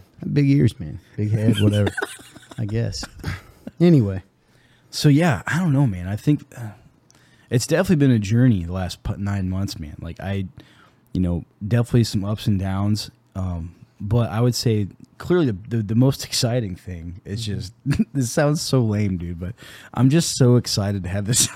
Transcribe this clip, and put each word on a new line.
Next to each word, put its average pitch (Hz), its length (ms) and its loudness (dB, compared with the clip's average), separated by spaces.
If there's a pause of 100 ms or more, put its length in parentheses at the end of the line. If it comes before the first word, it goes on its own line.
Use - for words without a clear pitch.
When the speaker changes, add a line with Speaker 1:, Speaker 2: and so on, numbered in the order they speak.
(320)
Speaker 1:
Big 143 180 2
ears, 139 300 2
man. 80 200 -12 (180)
Big 107 140 -2
head, 107 280 2
whatever. 104 320 4 (340)
<laughs> - 320 -20
I 117 80 -6
guess. 107 380 -4 (800)
Anyway. 113 400 4 (680)
Speaker 2:
So, - 180 2
yeah, 143 380 4
I 151 120 -2
don't 175 140 0
know, 139 140 4
man. 90 200 -4
I 101 80 -2
think, 147 280 0 (120)
uh, 113 140 -12 (800)
it's 120 180 0
definitely 165 400 2
been 127 80 6
a 110 40 2
journey 107 440 4
the 85 100 -8
last 92 300 -6
pu-, - 140 -4
nine 98 320 -4
months, 95 300 -6
man. 76 200 -12
Like, 85 200 -12
I, 98 260 -4 (680)
you 90 80 0
know, 87 240 -2 (220)
definitely 117 360 2
some 104 220 -2
ups 104 220 -6
and 101 120 2
downs, 98 500 -2 (260)
um, 87 380 -6 (280)
but 104 300 0
I 107 100 -2
would 123 140 2
say 107 320 0 (320)
clearly 175 280 2
the, 101 100 -2 (200)
the, 113 60 -2
the 104 120 -4
most 131 300 2
<laughs> - 0 -
exciting 113 500 -2
thing 87 500 -12
is 107 220 -8
Speaker 1:
Mm-hmm. 95 120 -4
Speaker 2:
just, 92 140 -12 (200)
<laughs> - 200 -2
this 131 180 -2
sounds 151 300 0
so 131 200 2
lame, 104 360 0
dude, 85 220 -8
but 90 140 -8 (420)
I'm 127 140 4
just 160 280 0
so 123 200 6
excited 101 460 -2
to 87 60 -8
have 101 160 -4
this 113 300 2